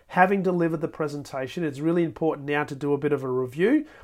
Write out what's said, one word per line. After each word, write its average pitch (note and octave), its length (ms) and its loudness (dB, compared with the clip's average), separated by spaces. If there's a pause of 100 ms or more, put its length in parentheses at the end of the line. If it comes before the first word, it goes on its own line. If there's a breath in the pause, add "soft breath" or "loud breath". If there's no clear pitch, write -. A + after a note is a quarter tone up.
having F#3+ 360 4
delivered E3+ 380 0
the D#3+ 80 -2
presentation, C#3+ 720 -6
it's C#3 160 -4
really E3+ 240 2
important D3 440 -2
now D3 180 0
to C#3+ 100 -8
do C#3+ 180 -2
a C#3 40 2
bit D3 160 0
of C3 100 0
a C3 60 -4
review D3 560 2 (180 loud breath)